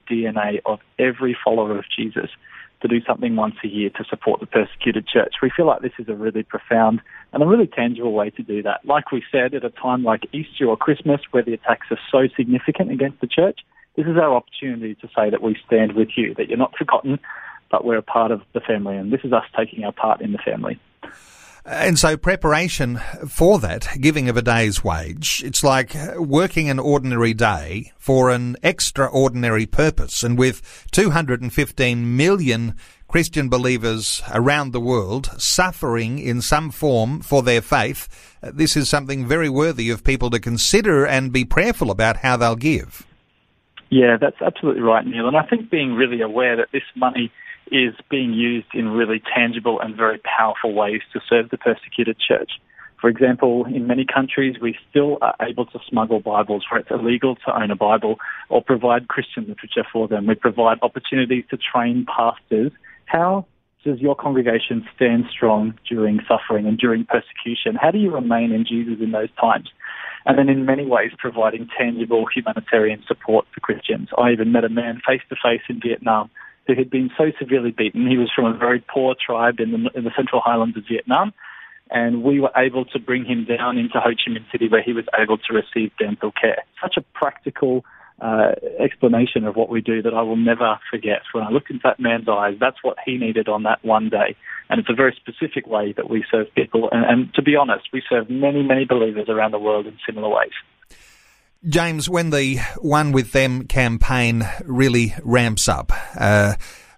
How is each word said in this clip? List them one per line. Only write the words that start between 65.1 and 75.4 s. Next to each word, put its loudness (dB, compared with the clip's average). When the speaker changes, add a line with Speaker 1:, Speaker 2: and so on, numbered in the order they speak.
Speaker 1:
strong 0
during 2
suffering 0
and 0
during 2
persecution? -4
How 4
do -2
you 2
remain 0
in 0
Jesus -4
in -2
those -2
times? 0
And 4
then 6
in 2
many 2
ways 2
providing -2
tangible 0
humanitarian 0
support 0
for -16
Christians. -4
I 4
even 2
met 4
a 0
man -4
face-to-face 0